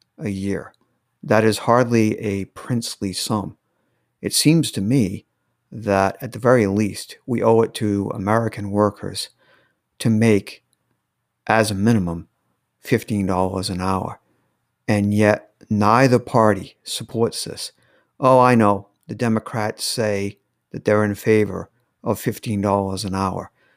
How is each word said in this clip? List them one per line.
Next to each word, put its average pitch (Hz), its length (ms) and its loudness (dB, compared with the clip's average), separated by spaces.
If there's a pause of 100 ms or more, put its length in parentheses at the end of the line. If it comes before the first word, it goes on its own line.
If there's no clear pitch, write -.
(180)
a 160 120 -8
year. 98 440 -6 (480)
That 110 220 2
is 110 140 2
hardly 117 600 2
a 98 280 -6
princely - 640 -8
sum. - 460 -6 (640)
It - 120 -2
seems 156 380 4
to - 80 -6
me 104 460 0 (480)
that, 98 460 0
at 127 140 -10
the 117 60 -12
very 120 280 4
least, 98 580 -2
we 120 160 -2
owe 113 200 4
it 113 120 0
to 101 400 -2
American 107 580 -2
workers 101 580 -2 (720)
to 123 100 0
make, 107 560 0 (840)
as 107 240 2
a 101 40 -4
minimum, 95 520 0 (540)
fifteen 104 440 -2
dollars 92 440 -2
an 90 100 -6
hour. 92 400 -4 (680)
And 104 280 0
yet, 104 400 2 (160)
neither 117 500 4
party 107 640 0
supports - 640 -6
this. - 260 -14 (480)
Oh, 131 220 4
I 123 120 6
know, 101 360 2 (180)
the 104 80 -10
Democrats 110 720 -4
say 104 540 -4 (320)
that - 120 -14
they're 107 220 2
in 101 100 -2
favor 98 540 0 (340)
of 107 160 -2
fifteen 110 400 -6
dollars 98 460 0
an 95 100 -6
hour. 95 340 -4 (280)